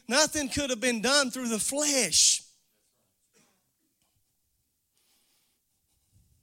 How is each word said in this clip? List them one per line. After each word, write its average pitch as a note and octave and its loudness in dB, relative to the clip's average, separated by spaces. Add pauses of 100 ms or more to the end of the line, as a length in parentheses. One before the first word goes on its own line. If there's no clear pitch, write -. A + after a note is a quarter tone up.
nothing C#4+ 0
could C#4+ -4
have A#3 -4
been A#3+ -2
done C4+ 2
through B3+ -8
the A3+ -2
flesh. C4+ 0 (4000)